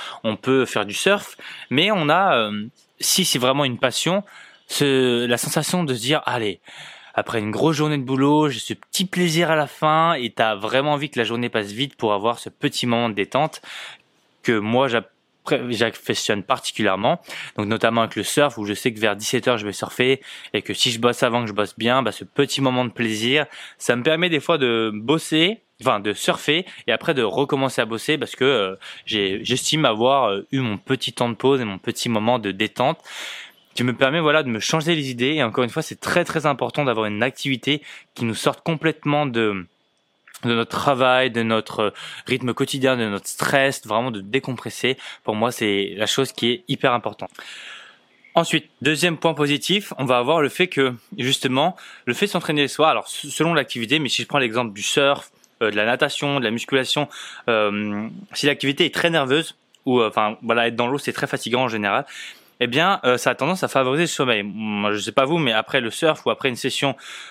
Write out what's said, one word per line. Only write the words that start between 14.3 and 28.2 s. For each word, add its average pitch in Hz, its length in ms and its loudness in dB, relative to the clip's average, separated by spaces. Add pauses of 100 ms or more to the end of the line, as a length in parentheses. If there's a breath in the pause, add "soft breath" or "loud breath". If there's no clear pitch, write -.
que 117 140 2
moi 117 300 2
j'app-, 113 240 -2 (580)
j'affectionne 110 720 -2
particulièrement, 113 760 0 (380 loud breath)
donc 104 80 0
notamment 113 360 2
avec 110 140 -2
le 104 80 -2
surf 139 360 0
où 104 60 -6
je 104 80 0
sais 117 200 -2
que 107 60 -12
vers 104 160 2
dix-sept 110 320 -2
heures 123 100 4
je 107 80 -6
vais 98 80 -4
surfer 127 480 0 (320 loud breath)
et 104 80 0
que 101 140 -6
si - 160 0
je 113 80 -4
bosse 120 240 2
avant, 120 180 2
que 113 60 -2
je 104 60 -6
bosse 104 220 -2
bien, 120 280 2
bah, 110 80 -2
ce - 120 -10
petit 135 380 -2
moment 127 240 2
de 110 60 -4
plaisir, 120 560 0 (320 loud breath)
ça 120 160 2
me 123 80 -2
permet 165 260 2
des 151 100 2
fois 165 200 0
de 113 340 2
bosser, 156 680 0 (200)
enfin 117 180 2
de 101 140 -2
surfer 165 520 0 (200 loud breath)
et 117 60 2
après 151 240 0
de 123 80 2
recommencer 135 580 0
à 117 40 0
bosser 117 320 -2
parce 123 180 -6